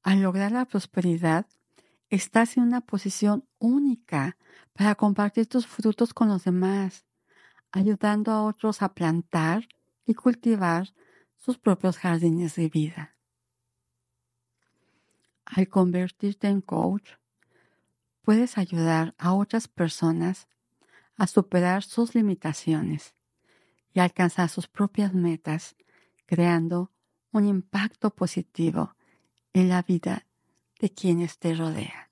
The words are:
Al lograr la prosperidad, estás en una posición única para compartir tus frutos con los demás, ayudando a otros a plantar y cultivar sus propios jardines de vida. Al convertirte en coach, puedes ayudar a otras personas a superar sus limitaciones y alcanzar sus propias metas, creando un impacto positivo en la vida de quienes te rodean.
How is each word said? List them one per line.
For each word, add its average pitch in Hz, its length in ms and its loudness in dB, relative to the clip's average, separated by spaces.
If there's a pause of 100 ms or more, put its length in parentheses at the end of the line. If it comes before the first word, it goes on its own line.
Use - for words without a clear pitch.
Al 196 200 2
lograr 190 300 0
la 254 120 -2
prosperidad, 170 800 0 (640)
estás 226 460 0
en 247 80 2
una 240 160 0
posición 208 680 -2 (100)
única 233 760 -2 (360)
para 208 220 2
compartir 208 520 0
tus 247 200 -2
frutos 220 480 -2
con 226 140 2
los 190 160 -2
demás, 185 640 -2 (640)
ayudando 208 640 0
a 214 100 0
otros 214 400 -2
a 190 120 -4
plantar 170 720 -2 (360)
y 226 100 0
cultivar 196 800 0 (420)
sus - 220 -6
propios 185 400 0
jardines 170 580 0
de 165 120 -2
vida. 156 480 -4 (2250)
Al 190 240 -2
convertirte 185 800 -2
en 196 120 0
coach, 175 500 -4 (1120)
puedes 226 360 2
ayudar 165 600 0
a 175 140 0
otras 202 360 -2
personas 170 800 -2 (680)
a 190 100 2
superar 185 560 2
sus - 320 -2
limitaciones 160 1000 -2 (800)
y 185 80 0
alcanzar 180 480 2
sus - 200 -8
propias 202 460 -2
metas, 165 600 -2 (520)
creando 170 680 0 (400)
un 208 140 4
impacto 202 680 -2
positivo 165 800 -4 (580)
en 185 160 4
la 180 140 2
vida 180 440 -2 (520)
de 196 140 -2
quienes 170 460 -2
te 165 160 -2
rodean. - 580 -8